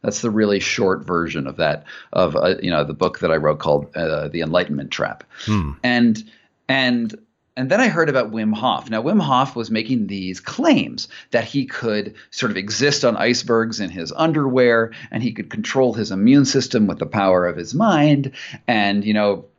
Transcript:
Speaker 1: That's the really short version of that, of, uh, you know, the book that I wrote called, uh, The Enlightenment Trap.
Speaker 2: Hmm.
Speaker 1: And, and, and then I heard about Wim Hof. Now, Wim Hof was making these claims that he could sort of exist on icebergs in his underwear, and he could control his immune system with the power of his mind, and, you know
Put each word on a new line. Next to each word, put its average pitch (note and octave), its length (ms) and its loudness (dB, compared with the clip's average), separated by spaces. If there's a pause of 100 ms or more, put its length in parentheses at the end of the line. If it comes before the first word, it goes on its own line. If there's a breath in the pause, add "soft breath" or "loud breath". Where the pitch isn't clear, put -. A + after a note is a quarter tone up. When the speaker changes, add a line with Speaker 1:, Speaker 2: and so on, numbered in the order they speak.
Speaker 1:
That's G#2+ 200 -4
the A#2+ 80 -2
really G#2 300 2
short F#2+ 460 -2
version E2 420 -4
of C#2 100 -10
that, D2+ 280 -2 (260 loud breath)
of, D#2+ 240 2
uh, F2+ 260 2
you F2 80 -2
know, D#2 140 2
the D2+ 100 -4
book F2+ 260 -2
that E2+ 120 0
I D#2+ 60 2
wrote D2+ 220 0
called, D2 360 -2
uh, D#2 320 -4
The E2 140 -4
Enlightenment D#2+ 500 -2
Trap. - 320 -6 (220 loud breath)
Speaker 2:
Hmm. F#2 260 0 (100)
Speaker 1:
And, A#2+ 480 2 (380 soft breath)
and, B2 480 0 (400)
and C3 160 -4
then F3 80 4
I B3+ 80 4
heard D#3+ 220 2
about A#2+ 220 0
Wim G#2+ 220 0
Hof. A2 360 -2
Now, A2 120 -2
Wim F#3 200 2
Hof C3+ 340 2
was A2 160 -6
making A2 360 -2
these F#2+ 340 -8
claims F#3 640 0 (240 loud breath)
that A#2 140 0
he C3+ 200 -4
could G#2 480 -4 (180 loud breath)
sort A#2 200 -2
of F#2 60 -4
exist G#2+ 480 0
on A#2 100 4
icebergs A2+ 640 0
in F#2+ 120 -6
his E2+ 200 -10
underwear, B2+ 800 2 (180 loud breath)
and A2 140 -6
he C3 80 -2
could - 200 -10
control A#2+ 420 0
his G#2+ 180 -4
immune B2 340 6
system B2 400 2
with E2+ 140 -2
the - 60 -2
power F#2+ 420 2
of E2+ 80 -2
his E2+ 180 -8
mind, D3 600 2 (340 loud breath)
and, G#2 380 2
you G#2+ 80 2
know G#2 320 0 (140)